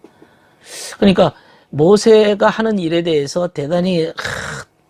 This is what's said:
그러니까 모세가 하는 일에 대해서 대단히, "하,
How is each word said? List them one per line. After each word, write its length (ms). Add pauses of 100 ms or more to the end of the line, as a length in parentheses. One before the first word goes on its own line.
(960)
그러니까 360 (360)
모세가 800
하는 320
일에 240
대해서 460
대단히, 560
"하, 600 (240)